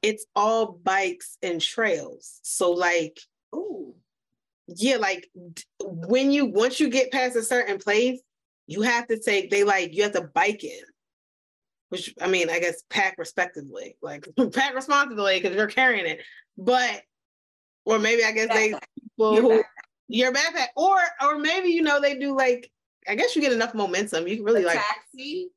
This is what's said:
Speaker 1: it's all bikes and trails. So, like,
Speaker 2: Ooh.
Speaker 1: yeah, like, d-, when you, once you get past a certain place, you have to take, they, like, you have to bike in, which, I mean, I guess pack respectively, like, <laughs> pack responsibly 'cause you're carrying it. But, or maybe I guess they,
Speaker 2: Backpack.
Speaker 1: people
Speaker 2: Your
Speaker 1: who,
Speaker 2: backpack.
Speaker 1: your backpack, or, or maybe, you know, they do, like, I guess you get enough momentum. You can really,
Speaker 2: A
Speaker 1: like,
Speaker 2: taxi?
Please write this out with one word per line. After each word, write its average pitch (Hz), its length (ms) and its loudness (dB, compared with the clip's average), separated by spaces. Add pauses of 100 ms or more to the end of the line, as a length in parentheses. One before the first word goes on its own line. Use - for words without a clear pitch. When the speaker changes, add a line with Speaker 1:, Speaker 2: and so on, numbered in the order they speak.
Speaker 1:
it's 214 240 -2 (100)
all 214 360 2
bikes 185 680 -4
and 175 200 -4
trails. - 800 -4
So, - 280 0
like, 175 480 0 (360)
Speaker 2:
Ooh. 277 400 -10 (720)
Speaker 1:
yeah, 214 300 -2
like, 190 320 -4 (240)
d-, - 100 -18 (180)
when 196 500 0
you, 285 140 4
once 226 340 0
you 294 100 4
get 254 220 0
past 254 240 -2
a 226 80 -2
certain 214 360 -2
place, 240 420 2 (460)
you 175 140 -4
have 240 260 0
to 220 120 -2
take, 202 300 0
they, 202 140 2
like, 190 300 0
you 196 100 0
have 202 100 -2
to 175 80 -2 (120)
bike 202 300 0
in, - 180 -14 (1080)
which, - 320 -10
I 175 60 -2
mean, 180 220 2
I 170 100 0
guess 170 300 -4
pack 190 280 0
respectively, 160 840 -8
like, 147 260 -14 (140)
<laughs> 220 120 0
pack 269 200 0
responsibly 254 680 0
'cause 185 140 -2
you're 208 120 0
carrying 226 380 2
it. 156 160 -6 (360)
But, 240 460 0 (840)
or 214 140 2
maybe 226 240 2
I 220 80 2
guess 220 200 0
they, 220 220 4
Speaker 2:
Backpack. 202 100 -10 (160)
Speaker 1:
people 220 360 0
Speaker 2:
Your 220 80 6
Speaker 1:
who, 247 60 6
Speaker 2:
backpack. 220 160 6 (420)
Speaker 1:
your 247 260 2
backpack, 302 420 0
or, 381 220 4 (240)
or 294 180 2
maybe, 349 300 0
you 339 120 2
know, 285 200 4
they 285 160 0
do, 277 180 -2
like, 247 360 0 (360)
I 214 80 -2
guess 247 200 0
you 311 60 2
get 277 120 2
enough 226 200 -2
momentum. 190 540 -2
You 214 100 -4
can 208 80 -6
really, 220 160 4
Speaker 2:
A 175 60 2
Speaker 1:
like, 170 120 2
Speaker 2:
taxi? 269 760 -8